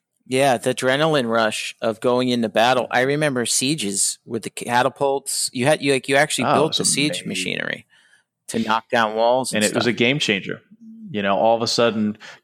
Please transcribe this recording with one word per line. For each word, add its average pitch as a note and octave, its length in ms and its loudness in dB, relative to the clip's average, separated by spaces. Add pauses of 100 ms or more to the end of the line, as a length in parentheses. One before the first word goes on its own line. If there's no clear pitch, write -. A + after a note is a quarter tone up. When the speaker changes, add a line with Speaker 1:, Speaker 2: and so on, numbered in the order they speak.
(260)
Speaker 1:
Yeah, C3 320 2
the C3 160 -2
adrenaline C3+ 560 0
rush A2+ 500 -2
of A2+ 200 -2
going B2 280 2
into A#2+ 220 0
battle. A#2 400 2
I A#2+ 100 0
remember C3+ 460 0
sieges B2 800 -2
with A#2 160 -8
the - 80 -10
catapults. C3+ 1040 -2
You B2 100 -2
had, D3 160 2
you, C#3 140 2
like, C3 160 -4
you C3+ 60 4
actually C#3 280 2
Speaker 2:
Oh, B2+ 60 0
it D3 40 4
Speaker 1:
built C#3+ 140 4
Speaker 2:
was - 100 -4
Speaker 1:
the - 60 -2
siege - 380 0
Speaker 2:
amazing. - 60 -10
Speaker 1:
machinery F#2 580 -6 (600)
to A2+ 100 -4
knock A2+ 320 -2
down A2+ 240 2
walls A#2+ 380 2
and G#2+ 120 0
Speaker 2:
And G2+ 80 0
it - 20 -8
was A2+ 100 -2
Speaker 1:
stuff. A#2+ 60 2
Speaker 2:
a A2 60 -4
game B2 220 2
changer. - 420 -2 (500)
You G#2 120 -4
know, G2 160 2
all A2+ 180 4
of A2+ 60 -2
a A2+ 40 0
sudden, A2 520 0 (260)